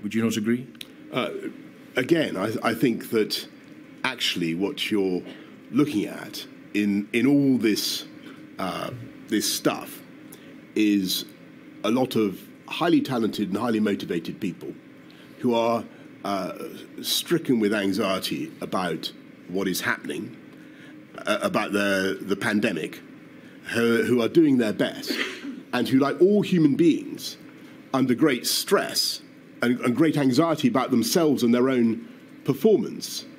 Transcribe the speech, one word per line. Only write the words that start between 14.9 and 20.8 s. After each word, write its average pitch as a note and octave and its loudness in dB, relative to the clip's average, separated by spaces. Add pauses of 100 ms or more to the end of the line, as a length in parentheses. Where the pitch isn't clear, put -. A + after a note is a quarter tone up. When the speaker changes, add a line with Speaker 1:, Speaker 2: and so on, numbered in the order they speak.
Speaker 2:
who A#2+ 0
are, A#2 2 (400)
uh, F#2+ -4 (500)
stricken - 0
with G#2 2
anxiety F#2+ -2
about F2+ -4 (360)
what F#2 -2
is F#2 -2
happening, G2 -6 (840)